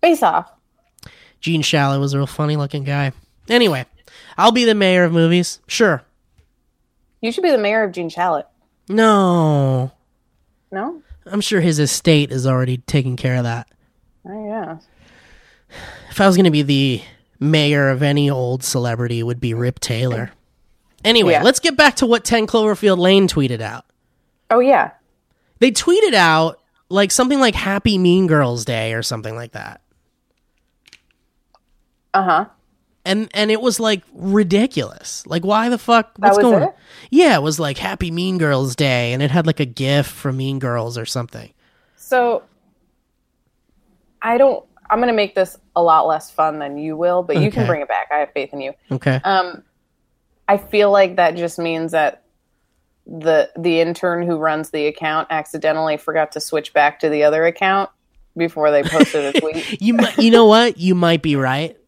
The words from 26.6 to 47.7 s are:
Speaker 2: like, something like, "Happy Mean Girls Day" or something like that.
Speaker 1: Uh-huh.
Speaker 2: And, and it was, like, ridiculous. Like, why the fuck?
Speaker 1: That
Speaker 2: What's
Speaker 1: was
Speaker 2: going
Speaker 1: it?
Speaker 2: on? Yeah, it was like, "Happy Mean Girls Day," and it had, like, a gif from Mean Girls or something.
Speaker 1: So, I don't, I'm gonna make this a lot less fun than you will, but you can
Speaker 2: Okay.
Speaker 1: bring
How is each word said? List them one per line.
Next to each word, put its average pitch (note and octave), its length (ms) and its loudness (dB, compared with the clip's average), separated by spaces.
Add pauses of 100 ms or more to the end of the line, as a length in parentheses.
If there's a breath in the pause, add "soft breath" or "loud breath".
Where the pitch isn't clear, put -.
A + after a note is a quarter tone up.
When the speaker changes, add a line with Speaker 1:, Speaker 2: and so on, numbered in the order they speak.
Speaker 2:
like, G3 200 0
something B3+ 300 0
like, A#3+ 140 2
"Happy G3+ 440 -2
Mean F3+ 280 4
Girls B2+ 400 0
Day" A2+ 260 -4
or A2+ 100 -6
something A2 320 -8
like A#2 180 -16
that. - 280 -16 (2250)
Speaker 1:
Uh-huh. F#3+ 340 0 (600)
Speaker 2:
And, G3+ 280 -2
and G#3+ 160 0
it G#3+ 100 0
was, A#3+ 200 -2
like, G#3+ 220 -2 (120)
ridiculous. G3 1120 -2
Like, E3+ 180 -6
why G#3+ 240 0
the B3 100 -2
fuck? A#3 360 0
Speaker 1:
That G3+ 180 2
Speaker 2:
What's G3+ 60 4
Speaker 1:
was G#3 40 4
Speaker 2:
going A3 200 4
Speaker 1:
it? E4 60 0
Speaker 2:
on? G4 40 -6 (380 loud breath)
Yeah, D4 260 6
it C#3+ 60 0
was D3+ 180 -2
like, C#3+ 180 -4
"Happy F#3 320 -6
Mean F3+ 280 -4
Girls C#3 380 0
Day," B2 360 0
and C3 100 -2
it C#3+ 80 0
had, D#3+ 160 2
like, D#3+ 140 -2
a C#3+ 60 0
gif C3+ 400 -2
from - 320 -6
Mean C3+ 200 -4
Girls A#2+ 380 -4
or A2+ 80 -8
something. A2+ 480 -10 (440)
Speaker 1:
So, A#3+ 460 -2 (1800)
I A#3 160 0
don't, C4+ 260 2 (240)
I'm A3+ 120 0
gonna A#3+ 120 0
make G#3 220 -2
this F#3 240 -2 (180)
a F3 60 2
lot D#3+ 240 4
less D#3+ 240 -4
fun D#3 300 -2
than C#3+ 180 -10
you D#3 180 -8
will, F3 260 -2
but E3 140 -2
you D3+ 140 0
can - 140 -4
Speaker 2:
Okay. A#2+ 40 -4
Speaker 1:
bring D3 140 -6